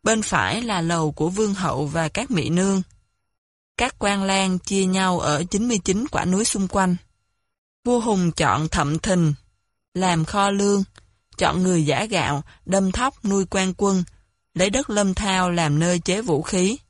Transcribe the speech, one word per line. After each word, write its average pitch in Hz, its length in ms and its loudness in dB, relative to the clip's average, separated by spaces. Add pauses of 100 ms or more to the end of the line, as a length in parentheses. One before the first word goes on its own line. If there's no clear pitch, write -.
Bên 220 180 2
phải 156 400 0
là 208 200 -4
lầu 165 300 0
của 156 180 -2
vương 202 240 0
hậu 151 320 -2
và 156 240 -2
các 254 220 -6
mỹ 156 180 0
nương. 190 320 2 (960)
Các 254 220 -4
quan 202 240 0
lang 190 360 0
chia 196 260 0
nhau 185 340 2
ở 147 320 0
chín 220 160 0
mươi 226 180 0
chín 202 260 0
quả - 140 -2
núi 190 200 2
xung 196 220 -2
quanh. 185 280 2 (880)
Vua 247 140 2
Hùng 196 320 2
chọn 143 360 0
Thậm 156 320 0
Thình 170 340 2 (600)
làm 175 320 0
kho 202 240 0
lương, 202 340 2 (540)
chọn 175 260 0
người 175 220 2
giã 143 200 0
gạo, 151 380 -2 (220)
đâm 190 260 0
thóc - 340 -4
nuôi 196 200 0
quan 190 320 -2
quân, 196 260 2 (500)
lấy 185 160 0
đất 254 200 -2
Lâm 202 240 0
Thao 185 380 0
làm 156 280 2
nơi 175 200 2
chế 180 220 -2
vũ 165 200 0
khí. 190 360 0 (120)